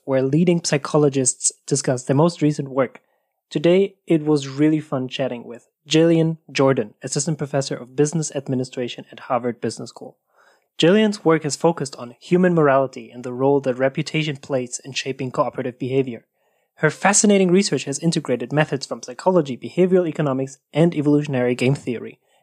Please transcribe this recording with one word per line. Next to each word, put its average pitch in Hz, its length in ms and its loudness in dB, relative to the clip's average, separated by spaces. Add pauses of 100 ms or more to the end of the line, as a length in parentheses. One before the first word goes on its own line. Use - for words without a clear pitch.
where 135 200 0
leading 170 400 2
psychologists 143 880 0 (160)
discuss 135 360 -2
their 139 120 0
most 170 260 2
recent 147 280 -2
work. 131 320 -2 (500)
Today, 185 460 2 (100)
it 156 180 2
was 147 220 2
really 151 320 2
fun 131 280 -6
chatting 123 360 -6
with 117 240 -20 (200)
Jillian 160 520 4 (120)
Jordan, 131 520 0
Assistant 147 340 -4
Professor 139 380 -6
of 127 200 -14
Business 151 380 0
Administration 127 760 -6
at 113 80 -20
Harvard 120 420 -4
Business 113 300 -8
School. - 260 -20 (600)
Jillian's 208 440 4
work 160 200 2
has 143 120 -4
focused 165 420 -2
on 120 220 -16
human 180 360 2
morality 135 560 2
and 123 120 -16
the 127 80 -10
role 135 300 2
that 127 140 -2
reputation 147 600 -4
plays 127 460 -6
in 135 100 -14
shaping 131 360 -6
cooperative 127 480 -4
behavior. 127 480 -4 (520)
Her 156 120 2
fascinating 196 600 2
research 185 320 2
has 139 160 -8
integrated 139 520 -2
methods 143 360 -2
from 120 160 -10
psychology, 143 520 0
behavioral 180 520 0
economics, 135 500 -4 (160)
and 165 220 2
evolutionary 143 580 0
game 127 220 2
theory, 117 440 -8 (240)